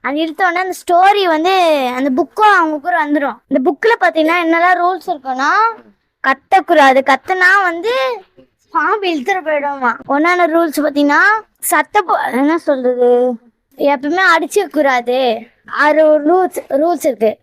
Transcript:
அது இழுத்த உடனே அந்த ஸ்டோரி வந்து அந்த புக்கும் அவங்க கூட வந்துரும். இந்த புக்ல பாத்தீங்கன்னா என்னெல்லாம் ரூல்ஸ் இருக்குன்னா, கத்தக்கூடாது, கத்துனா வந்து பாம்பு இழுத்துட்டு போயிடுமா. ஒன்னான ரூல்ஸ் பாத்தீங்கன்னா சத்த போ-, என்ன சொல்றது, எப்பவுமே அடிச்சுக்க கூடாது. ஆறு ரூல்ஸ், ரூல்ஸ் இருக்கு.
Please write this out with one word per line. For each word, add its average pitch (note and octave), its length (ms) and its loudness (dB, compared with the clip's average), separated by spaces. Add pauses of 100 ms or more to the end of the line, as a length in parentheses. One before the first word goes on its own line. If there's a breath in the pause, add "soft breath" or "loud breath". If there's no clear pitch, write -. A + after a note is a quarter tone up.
அது C4 140 -4
இழுத்த D#4+ 280 -4
உடனே F4 160 -2
அந்த F#4 160 -6
ஸ்டோரி F#4+ 500 2
வந்து E4 260 0 (440)
அந்த C4+ 140 -2
புக்கும் F#4+ 480 2
அவங்க D#4 200 -2
கூட E4+ 180 -4 (100)
வந்துரும். C#4+ 300 -2 (100)
இந்த C4+ 160 0
புக்ல F4+ 380 0
பாத்தீங்கன்னா E4 420 0
என்னெல்லாம் E4+ 360 2
ரூல்ஸ் F4 280 -2
இருக்குன்னா, C#4 440 -4 (760)
கத்தக்கூடாது, C#4 760 2
கத்துனா F4+ 480 0 (120)
வந்து F4 300 -4 (760)
பாம்பு F#4 360 -2
இழுத்துட்டு E4+ 380 -4
போயிடுமா. C#4+ 480 -4 (160)
ஒன்னான E4+ 380 0
ரூல்ஸ் D#4+ 340 0
பாத்தீங்கன்னா C#4+ 420 0 (480)
சத்த D4+ 260 -2 (100)
போ-, E4 260 -4
என்ன D4 260 0
சொல்றது, B3 520 0 (680)
எப்பவுமே C#4+ 460 0 (120)
அடிச்சுக்க F4 340 -2
கூடாது. B3+ 480 0 (480)
ஆறு D4+ 360 2 (180)
ரூல்ஸ், F4 380 0 (100)
ரூல்ஸ் D#4 380 -2
இருக்கு. A3 360 -2